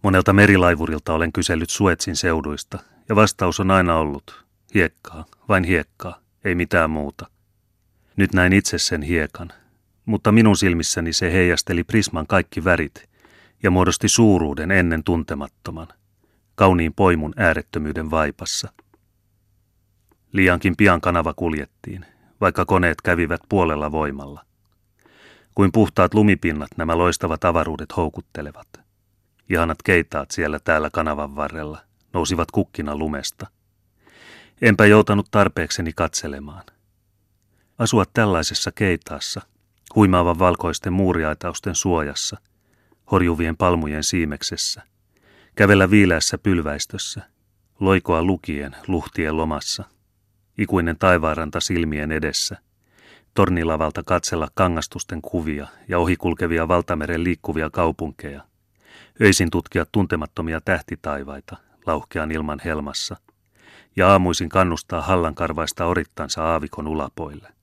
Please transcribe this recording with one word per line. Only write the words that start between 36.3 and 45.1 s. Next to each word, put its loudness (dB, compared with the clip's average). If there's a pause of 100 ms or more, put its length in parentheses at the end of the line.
Asua 2 (100)
tällaisessa 0
keitaassa, -4 (540)
huimaavan 4
valkoisten 0
muuriaitausten -4
suojassa, -2 (760)
horjuvien 2
palmujen 0
siimeksessä, -6 (720)